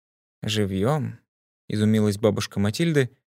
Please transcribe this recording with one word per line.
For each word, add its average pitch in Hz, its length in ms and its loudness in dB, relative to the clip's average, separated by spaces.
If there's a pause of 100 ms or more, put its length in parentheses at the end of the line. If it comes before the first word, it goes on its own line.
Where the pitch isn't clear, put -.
(420)
«Живьем?» 107 760 -2 (500)
изумилась 107 500 2
бабушка 104 400 0
Матильды, 135 520 0 (180)